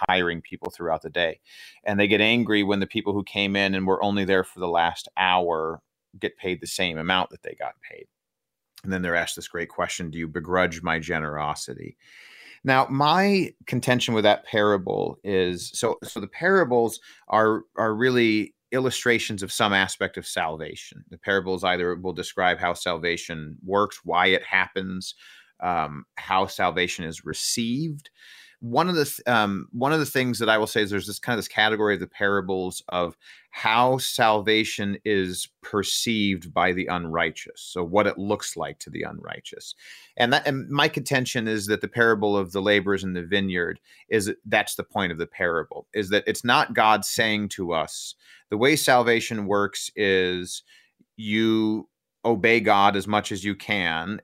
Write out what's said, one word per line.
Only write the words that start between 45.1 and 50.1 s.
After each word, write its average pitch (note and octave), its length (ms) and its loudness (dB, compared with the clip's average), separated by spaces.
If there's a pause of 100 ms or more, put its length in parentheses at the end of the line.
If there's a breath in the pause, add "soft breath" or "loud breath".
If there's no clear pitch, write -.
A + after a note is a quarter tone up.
of D#2 60 -6
the E2 80 -4
parable, E2+ 680 -4
is G2 160 -2
that G2+ 160 2
it's A2 180 -2
not B2 300 2
God G#2+ 300 4
saying G#2+ 460 -2
to E2+ 220 -6
us, - 440 -6 (340 soft breath)
"The G#2+ 80 0
way C#3 160 6
salvation A#2 720 2
works G2+ 480 0
is F2+ 720 0 (520 soft breath)